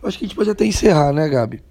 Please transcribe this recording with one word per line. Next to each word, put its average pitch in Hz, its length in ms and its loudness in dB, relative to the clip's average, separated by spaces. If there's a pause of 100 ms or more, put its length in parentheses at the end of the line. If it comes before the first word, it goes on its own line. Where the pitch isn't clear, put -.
Eu 220 60 -6
acho 196 100 -8
que - 60 -8
a 202 40 -8
gente - 80 -12
pode 208 140 -2
até 214 140 0
encerrar, 165 480 2
né, 156 160 0
Gabi? 117 420 -2